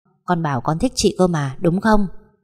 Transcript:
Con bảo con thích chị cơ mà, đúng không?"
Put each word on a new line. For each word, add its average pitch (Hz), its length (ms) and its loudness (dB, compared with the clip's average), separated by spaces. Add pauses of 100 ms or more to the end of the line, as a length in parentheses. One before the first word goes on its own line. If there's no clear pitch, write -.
(240)
Con 175 180 -2
bảo 139 180 -4
con 160 180 -2
thích 247 160 -2
chị - 240 0
cơ 180 80 4
mà, 143 340 -4
đúng 170 200 0
không?" 214 200 4 (440)